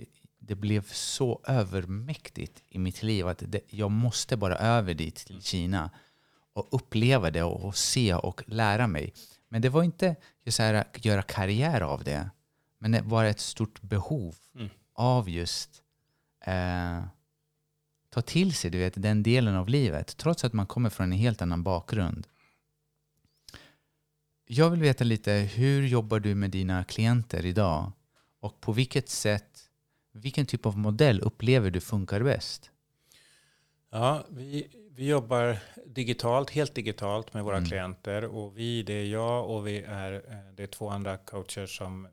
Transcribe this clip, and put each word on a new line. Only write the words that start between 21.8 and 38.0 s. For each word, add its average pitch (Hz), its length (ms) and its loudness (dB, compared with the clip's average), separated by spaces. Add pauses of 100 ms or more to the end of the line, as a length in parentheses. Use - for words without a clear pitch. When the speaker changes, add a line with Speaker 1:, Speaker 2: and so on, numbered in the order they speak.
Speaker 1:
Jag 156 240 4
vill 170 120 2
veta 135 220 4
lite, 110 300 2
hur 123 540 2
jobbar 110 320 2
du 104 160 0
med 98 160 0
dina 92 320 0
klienter 110 640 0
idag? 90 460 2 (480)
Och - 220 -10
på 117 100 -2
vilket 127 380 0
sätt, - 600 -2 (460)
vilken 131 300 -2
typ - 200 -2
av 104 120 0
modell 107 440 4
upplever 110 500 4
du 87 100 0
funkar 101 420 -2
bäst? - 480 -4 (1200)
Speaker 2:
Ja, 127 400 0
vi, 143 380 -10 (240)
vi 131 160 -6
jobbar 120 500 2 (280)
digitalt, 123 640 0
helt 147 260 -2
digitalt 107 580 -4
med 104 100 -6
våra 98 140 -2
Speaker 1:
Mm. 85 120 0
Speaker 2:
klienter. 98 560 -6